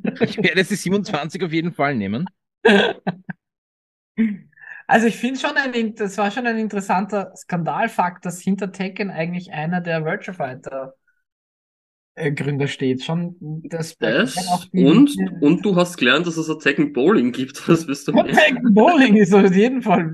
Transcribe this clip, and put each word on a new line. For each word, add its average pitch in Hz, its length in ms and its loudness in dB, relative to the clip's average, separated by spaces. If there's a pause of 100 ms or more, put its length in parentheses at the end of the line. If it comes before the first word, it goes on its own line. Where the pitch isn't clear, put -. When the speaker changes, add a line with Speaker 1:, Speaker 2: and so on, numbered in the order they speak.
(200)
Speaker 1:
Ich 226 160 -2
werde 180 260 0
sie 190 140 -4
siebenundzwanzig 175 680 -4
auf 165 100 -6
jeden 165 200 -4
Fall 143 240 -2
nehmen. 107 300 -4 (380)
Speaker 2:
<laughs> 226 40 6 (2250)
Also 226 180 4
ich 220 100 0
finde 254 240 -6
schon 294 160 -4
ein 277 160 -2
in-, 226 220 -2
das 196 240 -6
war 202 120 0
schon 247 160 -6
ein 226 120 -2
interessanter 196 800 -4
Skandalfakt, 180 880 -4
dass 180 160 -10
hinter 196 300 -2
Tekken 208 380 -8
eigentlich 175 420 -8
einer 165 280 -4
der 165 240 -4
Virtua 190 300 -6
Fighter, 135 600 -10 (1200)
äh, 156 180 -4
Gründer 139 340 -4
steht. 131 360 -4
Schon 175 340 -6 (280)
das 160 320 -10
Speaker 3:
Das 165 400 -2 (120)
Speaker 2:
auch 180 180 -2
die 185 180 2
Speaker 3:
und, 220 260 8 (300)
und 147 240 2
du 196 120 2
hast 175 200 0
gelernt, 139 300 2
dass 165 100 -6
es 156 140 -4
ein 156 80 -4
Tekken - 340 0
Bowling 127 400 2
gibt. - 340 -8
<laughs> - 20 -
Was 170 180 2
bist - 220 -8
du - 40 -4
Speaker 2:
Und 277 200 4
Tekken 247 420 4
Bowling 262 420 6
ist 196 160 6
auf 196 220 6
jeden 240 260 2
Fall, 180 340 0